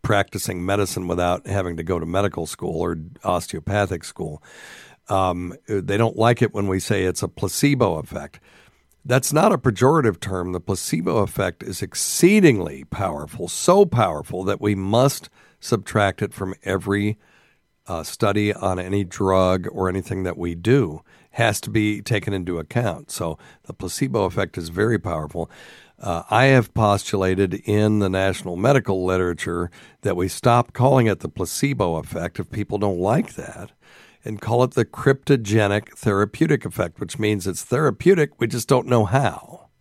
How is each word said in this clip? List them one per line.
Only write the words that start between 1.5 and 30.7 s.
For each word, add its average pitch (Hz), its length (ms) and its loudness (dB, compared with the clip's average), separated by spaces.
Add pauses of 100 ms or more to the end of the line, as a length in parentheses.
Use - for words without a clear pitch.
to 82 60 -8
go 87 160 -2
to 82 60 -6
medical 87 400 -2
school 82 340 -6
or 85 180 -2 (260)
osteopathic 92 800 -2
school. - 400 -12 (680)
Um, 92 460 0 (120)
they 98 300 -2
don't 113 200 2
like 117 240 4
it 107 120 2
when 101 140 -2
we 95 120 0
say 95 240 -2
it's 92 200 -2
a 90 40 -4
placebo 110 680 0
effect. - 440 -10 (640)
That's 131 300 0
not 175 180 4
a 175 60 0
pejorative 123 600 2
term. 92 320 -6
The 90 80 -4
placebo 139 580 -2
effect 95 460 -2
is 95 180 -10
exceedingly 107 1000 4
powerful, 80 640 -6
so 196 380 4
powerful 92 580 0
that 98 180 -2
we 104 140 2
must 110 540 2 (300)
subtract 101 640 0
it 104 120 -6
from 95 200 -8 (100)
every, 98 540 -2 (720)
uh, 82 160 -6
study 104 500 0
on 92 260 -2
any 95 240 -2
drug 92 680 2
or 92 180 -2
anything 95 340 -6
that 87 140 -6
we 87 160 -6
do. 87 480 0 (300)
Has 113 300 0
to - 80 -10
be 107 320 0
taken 104 320 -2
into 90 260 -4
account. 92 500 -4
So 82 300 -6 (240)
the - 100 -16
placebo 113 520 -2
effect 90 320 -4
is 82 120 -8
very 104 300 2
powerful. 82 500 -6 (520)
Uh, 85 280 -6
I 117 160 4
have 131 280 6
postulated 98 800 2 (120)
in 107 340 2
the 98 100 2
national 95 460 -2
medical 101 500 2
literature 87 640 -2 (320)
that 90 160 -2
we 90 100 -2
stop 120 460 2